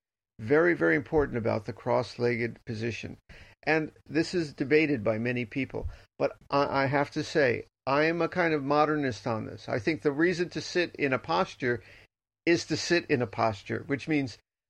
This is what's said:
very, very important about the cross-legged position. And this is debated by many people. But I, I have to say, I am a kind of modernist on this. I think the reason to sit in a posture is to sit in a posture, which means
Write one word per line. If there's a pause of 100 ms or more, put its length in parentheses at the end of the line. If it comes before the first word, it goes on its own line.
(400)
very,
very
important
about
the
cross-legged
position. (460)
And (160)
this
is
debated
by
many
people. (280)
But (120)
I,
I
have
to
say, (200)
I
am
a
kind
of
modernist
on
this.
I
think
the
reason
to
sit
in
a
posture (640)
is
to
sit
in
a
posture,
which
means (320)